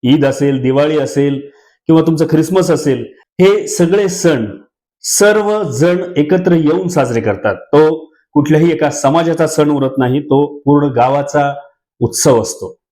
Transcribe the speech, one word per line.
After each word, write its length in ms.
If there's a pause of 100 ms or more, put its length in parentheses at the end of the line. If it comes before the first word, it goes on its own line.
ईद 220
असेल, 360
दिवाळी 380
असेल 500 (360)
किंवा 160
तुमचं 240
ख्रिसमस 460
असेल, 340 (360)
हे 260
सगळे 420
सण 360 (560)
सर्व 640
जण 540
एकत्र 340
येऊन 360
साजरे 340
करतात. 340
तो 500 (260)
कुठल्याही 400
एका 180
समाजाचा 580
सण 220
उरत 280
नाही, 240
तो 380
पूर्ण 280
गावाचा 680 (460)
उत्सव 420
असतो. 380 (120)